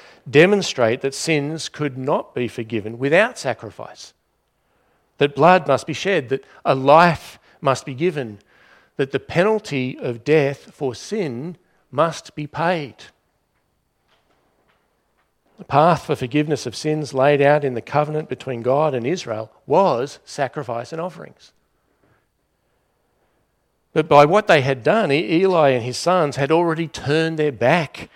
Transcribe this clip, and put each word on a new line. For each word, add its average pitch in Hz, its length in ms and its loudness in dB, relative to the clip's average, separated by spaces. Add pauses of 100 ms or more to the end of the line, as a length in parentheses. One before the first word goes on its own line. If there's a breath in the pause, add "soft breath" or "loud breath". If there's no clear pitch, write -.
(300 loud breath)
demonstrate 139 720 4
that 135 120 -4
sins 151 560 -4
could 139 280 -6
not 139 380 -4
be 123 140 -4
forgiven 113 480 -8
without 170 420 0
sacrifice, - 760 -12 (1040)
that 143 180 0
blood 170 320 6
must - 200 0
be 156 60 -6
shed, 160 360 -2
that 135 140 -4 (200 loud breath)
a 143 120 0
life 151 640 4 (220 soft breath)
must 135 240 -2
be 135 100 -10
given, 135 440 -4 (580 soft breath)
that 139 140 -2
the 139 80 -4
penalty 180 800 -2
of 123 280 -8
death 143 500 0
for 131 180 -6
sin 156 640 -8 (320)
must 151 460 -4
be 151 100 -8
paid. 156 500 -6 (2500)
The 196 60 -20
path 156 420 2
for 151 100 -2
forgiveness 143 520 -4
of 107 80 -10
sins 151 400 -6
laid 139 260 2
out 143 220 4
in 131 100 -4
the 117 80 -6
covenant 151 480 -4
between 123 320 -8
God 139 320 0
and 120 140 -4
Israel 113 440 -8 (140 soft breath)
was 143 580 0
sacrifice 127 680 -8
and 160 100 -8
offerings. - 500 -14 (2500)
But 160 160 0
by 147 180 10
what 208 200 2
they 156 160 4
had 127 220 -2
done, 185 280 2
E-, 175 300 0
Eli 175 280 4
and 123 140 0
his 123 140 -8
sons 170 380 0
had 139 160 -2
already 165 360 0
turned 160 520 -4
their 151 120 0
back 131 640 -2